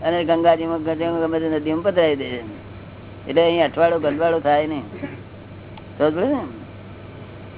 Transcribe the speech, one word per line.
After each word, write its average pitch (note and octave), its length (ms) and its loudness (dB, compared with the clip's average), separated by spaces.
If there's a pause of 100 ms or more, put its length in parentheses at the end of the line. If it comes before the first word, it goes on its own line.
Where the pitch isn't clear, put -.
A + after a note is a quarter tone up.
અને E3+ 240 0
ગંગાજીમાં, E3 560 4
ગંગાજીમાં E3 420 0
ગમે D#3+ 160 0
તે D#3+ 140 0
નદીમાં D#3 320 0
પધરાવી E3 360 4
દે. C3 60 -4 (1000)
એટલે C#3+ 140 4
અહીં E3+ 240 6
અઠવાડો E3 340 4
ગંદવાડો D#3+ 400 2
થાય D3 280 4
નહીં. D3 180 -4 (1040)
સમજ D3+ 220 2
પડે F3+ 140 0
ને? C4+ 160 0 (1160)